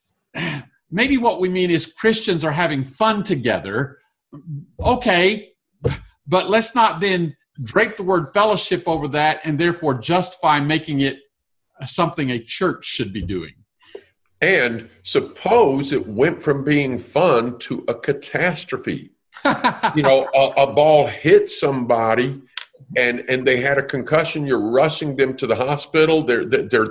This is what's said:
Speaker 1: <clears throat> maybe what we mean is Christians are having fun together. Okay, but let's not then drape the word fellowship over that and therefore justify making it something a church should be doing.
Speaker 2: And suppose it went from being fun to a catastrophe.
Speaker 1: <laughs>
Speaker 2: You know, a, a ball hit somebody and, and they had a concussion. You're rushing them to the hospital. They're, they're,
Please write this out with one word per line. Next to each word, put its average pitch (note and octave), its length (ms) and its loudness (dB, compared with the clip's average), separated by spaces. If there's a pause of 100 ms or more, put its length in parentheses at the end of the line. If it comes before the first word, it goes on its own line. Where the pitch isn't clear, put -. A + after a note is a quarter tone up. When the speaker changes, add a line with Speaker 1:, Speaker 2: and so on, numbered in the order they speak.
(340)
Speaker 1:
<clears throat> D3+ 580 -10
maybe C4 260 2
what A#3 220 0
we F#3 100 0
mean F#3 200 0
is E3 160 0
Christians G#3+ 600 -2
are D#3 60 0
having D3 320 0
fun G#3+ 400 -2
together. A2+ 720 -2 (840)
Okay, G#3+ 720 0 (760)
but F3 220 0
let's A3 260 0
not G3+ 260 2
then F3+ 340 -2 (280)
drape G3 340 0
the G3+ 60 -8
word F3 300 -2
fellowship G3+ 540 0
over D#3 220 0
that D3+ 340 0
and D3+ 160 -2
therefore E3 360 0
justify D#3 640 0
making D3+ 420 -2
it C#3 180 -2 (680)
something D3+ 460 -4
a A#2+ 80 -4
church - 460 -4
should - 280 -6
be G#2 80 -6
doing. E2+ 320 -6 (880)
Speaker 2:
And B2 480 0 (140)
suppose D3 880 0
it B2+ 160 -2
went C3 360 0
from C#3 200 -2
being C#3+ 360 0
fun B2 600 0
to - 280 -8
a A#2 80 -2
catastrophe. - 1160 -6 (320)
Speaker 1:
<laughs> F3+ 80 2 (440)
Speaker 2:
You D#3 80 2
know, C3+ 320 4
a, C3+ 280 4
a C#3 100 2
ball D3 340 6
hit F#3 420 4
somebody A#2+ 920 0 (540)
and, B2 240 0 (100)
and C3 180 -2
they B2+ 140 2
had C#3 160 0
a C3+ 60 0
concussion. D3+ 600 -2
You're A2+ 260 0
rushing D3 440 0
them C3 220 0
to C3 100 -4
the A2 80 2
hospital. D#3 680 2
They're, A#2 220 0
they're, A2 460 0